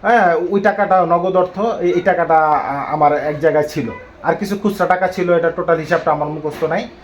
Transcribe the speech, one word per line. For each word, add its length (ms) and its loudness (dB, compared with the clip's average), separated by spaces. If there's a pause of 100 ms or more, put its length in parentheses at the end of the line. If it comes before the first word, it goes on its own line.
হ্যাঁ, 340 2 (140)
ওই 100 0
টাকাটা 460 2
নগদ 320 0
অর্থ, 220 0
এই, 320 0
এই 100 0
টাকাটা, 360 2
আ-, 560 0
আমার 240 2
এক 220 -4
জায়গায় 280 2
ছিল, 220 -6 (340)
আর 120 0
কিছু 220 -4
খুচরা 280 -2
টাকা 220 0
ছিল, 260 0
এটা 160 2
টোটাল 280 0
হিসাবটা 340 0
আমার 160 -2
মুখস্থ 360 -6
নাই। 240 -4 (160)